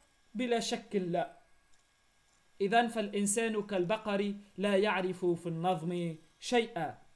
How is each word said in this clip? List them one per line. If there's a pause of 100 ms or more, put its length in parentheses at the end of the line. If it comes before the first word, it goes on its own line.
(340)
بلا
شك
لا. (1200)
إذن
فالإنسان
كالبقر (240)
لا
يعرف
في
النظم (240)
شيئا. (180)